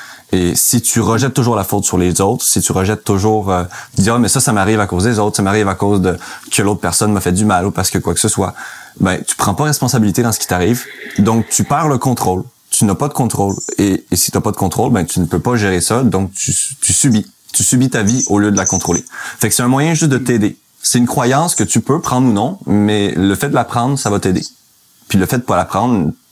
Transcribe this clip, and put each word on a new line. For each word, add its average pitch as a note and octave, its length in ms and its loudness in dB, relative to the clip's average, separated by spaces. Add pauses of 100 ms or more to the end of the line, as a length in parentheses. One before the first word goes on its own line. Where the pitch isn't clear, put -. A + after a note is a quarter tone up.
(320)
Et F2+ 220 2
si - 260 0
tu - 200 -2
rejettes A2+ 340 0
toujours A#2+ 220 2
la G2 80 0
faute G2+ 200 -2
sur - 140 0
les F2+ 240 2
autres, B2 220 0
si - 180 0
tu - 100 -2
rejettes F#2+ 320 0
toujours, G#2 480 0
euh, F2 120 0 (300)
tu - 80 0
dis, G2+ 80 2
ah, A#2 80 2
mais A#2 100 2
ça, C3+ 120 0
ça B2+ 140 0
m'arrive G#2 260 2
à G2 60 0
cause F2+ 180 -2
des A#2 140 2
autres, G#2 180 0
ça G#2+ 60 0
m'arrive G2+ 260 2
à F#2 60 -2
cause G2+ 260 0
de F#2 160 2 (340)
que - 120 -2
l'autre G2+ 180 0
personne G#2 320 0
m'a G2 80 0
fait F#2 120 0
du G2 120 0
mal F#2+ 220 2
ou G2+ 40 0
parce - 200 -2
que F#2+ 80 -2
quoi F2 160 -2
que - 60 -2
ce A2 80 0
soit, G2 260 -2 (460)
ben, F#2+ 260 2
tu - 100 -4
prends G#2 180 0
pas D3 100 0
responsabilité B2 580 0
dans A2+ 100 0
ce - 80 -4
qui - 60 -6
t'arrive, G#2 380 0 (340)
donc A2 320 2
tu - 140 0
perds D#3 240 0
le C3+ 100 0
contrôle. F#2+ 460 -2 (260)
Tu - 160 0
n'as G2 80 2
pas A2 140 -2
de - 60 -8
contrôle. G2+ 400 0 (240)
Et, G2 320 0
et F#2 60 0
si - 160 0
t'as G2 80 0
pas A2 100 -2
de G2+ 60 -4
contrôle, G#2+ 360 0
ben, F#2+ 120 2
tu - 160 -4
ne F2 60 2
peux F2 120 -2
pas B2 180 0
gérer F#2+ 260 2
ça, A#2 200 0
donc F#2+ 300 0
tu, - 200 -6 (280)
tu - 140 0
subis, G#2+ 360 2 (260)
tu - 80 0
subis C3 260 2
ta A#2 120 0
vie A#2 260 0
au G2+ 100 2
lieu G#2 120 4
de G2+ 60 2
la F#2 100 0
contrôler. F2 360 -2 (360)
Fait A2+ 100 0
que G#2 60 0
c'est - 80 0
un B2 60 2
moyen D3 260 2
juste D#3 180 2
de B2+ 60 2
t'aider. A#2+ 380 0 (260)
C'est - 160 0
une A#2+ 80 4
croyance C3+ 480 0
que A2 100 0
tu A2 160 0
peux C#3 200 0
prendre B2+ 280 0
ou A2+ 40 4
non, B2+ 340 0
mais G#2 500 2
le G2 180 2
fait C#3 140 -2
de C#3+ 60 -2
la A#2+ 100 2
prendre, C3+ 340 -2
ça A2 120 -2
va G2+ 100 2
t'aider. F#2 220 0 (680)
Puis G2+ 100 2
le F#2+ 80 2
fait C3 120 0
de A#2+ 40 -2
pas G2 140 0
la F2 80 2
prendre, F#2+ 480 0 (200)